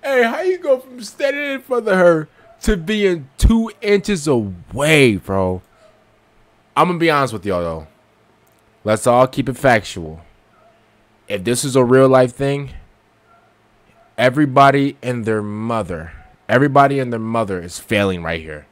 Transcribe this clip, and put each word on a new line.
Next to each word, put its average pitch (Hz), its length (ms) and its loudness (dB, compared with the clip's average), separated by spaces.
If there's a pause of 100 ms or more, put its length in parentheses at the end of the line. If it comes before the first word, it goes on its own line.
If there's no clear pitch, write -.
hey, 269 220 0
how 262 160 -4
you 370 180 -2
go 285 200 0
from 254 240 -18
standing 285 500 -6
in 269 80 -8
front 240 260 -4
of 196 100 2
her 170 320 4 (340)
to 214 140 0
being 180 600 -2
two 226 340 2 (120)
inches 202 440 0
away, 120 920 2
bro? 92 460 -4 (1120)
I'm 156 120 2
gonna 175 100 -2
be 160 120 2
honest 139 220 0
with 98 120 -10
y'all, 92 160 -2
though. 80 260 -8 (1000)
Let's 107 220 0
all 123 200 4
keep 131 220 -6
it 127 80 -8
factual. 92 640 -2 (1080)
If 98 160 -6
this 123 200 -2
is 131 120 -2
a 127 80 4
real 131 240 6
life 127 260 4
thing, 139 360 -6 (1500)
everybody 139 840 2
and 120 220 -6
their 107 180 -2
mother, 104 720 -8 (360)
everybody 139 500 2
and 127 140 -4
their 113 80 -6
mother 110 400 -4
is 87 180 -14
failing 98 440 -2
right 82 180 -6
here. 76 320 -16